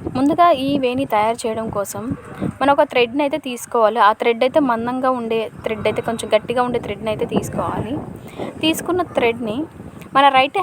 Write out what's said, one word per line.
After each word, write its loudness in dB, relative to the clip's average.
ముందుగా 4
ఈ 0
వేణి 0
తయారు 2
చేయడం -4
కోసం -6
మనం 4
ఒక 4
థ్రెడ్ని 2
అయితే -2
తీసుకోవాలి. 2
ఆ 4
థ్రెడ్ 2
అయితే 2
మందంగా -2
ఉండే -2
థ్రెడ్ -2
అయితే, -4
కొంచెం -4
గట్టిగా 2
ఉండే -2
థ్రెడ్ని -6
అయితే -4
తీసుకోవాలి. -4
తీసుకున్న 0
థ్రెడ్ని 0
మన 6
రైట్ 2